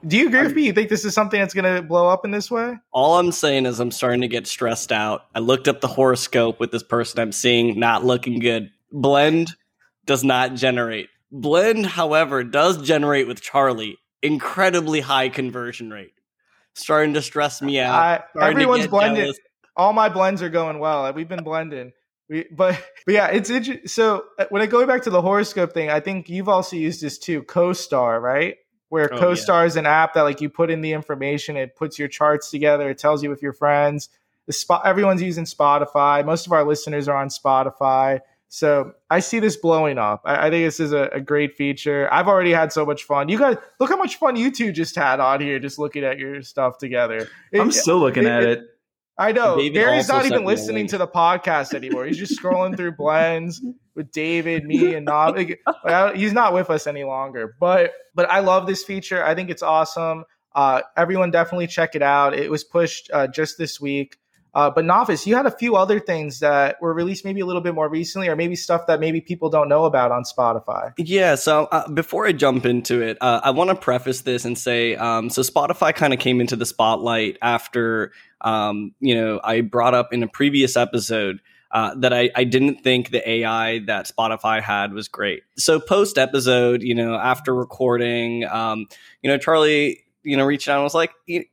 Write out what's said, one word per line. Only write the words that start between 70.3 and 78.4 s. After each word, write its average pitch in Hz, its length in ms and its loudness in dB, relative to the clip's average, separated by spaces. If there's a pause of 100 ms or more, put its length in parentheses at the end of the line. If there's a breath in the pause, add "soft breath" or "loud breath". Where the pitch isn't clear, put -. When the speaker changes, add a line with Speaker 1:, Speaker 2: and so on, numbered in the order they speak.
Speaker 2:
Yeah, 175 380 2
so, 151 360 2
uh, 160 180 0
before 165 360 -4
I 202 60 4
jump 131 340 2
into 123 340 0
it, 113 220 -4
uh, 120 220 2
I 139 80 2
wanna 175 240 2
preface 127 460 -4
this 123 240 -4
and 120 120 -4
say, 117 380 -2
um, 117 340 -2
so 131 140 -2
Spotify 156 520 0
kinda 139 220 0
came 123 240 0
into 123 140 -2
the 113 100 -6
spotlight 110 800 -2
after, 117 680 -2 (300 soft breath)